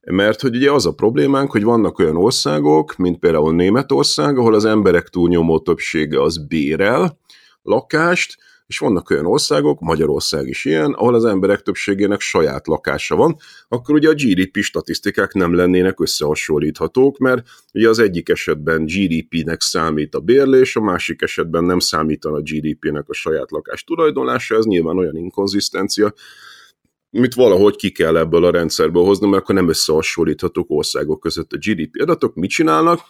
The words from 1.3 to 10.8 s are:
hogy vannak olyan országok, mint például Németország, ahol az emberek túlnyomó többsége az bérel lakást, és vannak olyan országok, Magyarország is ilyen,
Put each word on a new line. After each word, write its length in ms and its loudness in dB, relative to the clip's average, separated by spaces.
hogy 120 2
vannak 360 2
olyan 180 2
országok, 800 2
mint 240 0
például 340 2
Németország, 840 2
ahol 160 4
az 120 4
emberek 420 2
túlnyomó 520 2
többsége 640 -2
az 260 -2
bérel 720 -2
lakást, 760 -2
és 100 -12
vannak 320 -2
olyan 160 0
országok, 540 0
Magyarország 680 -2
is 180 -10
ilyen, 280 0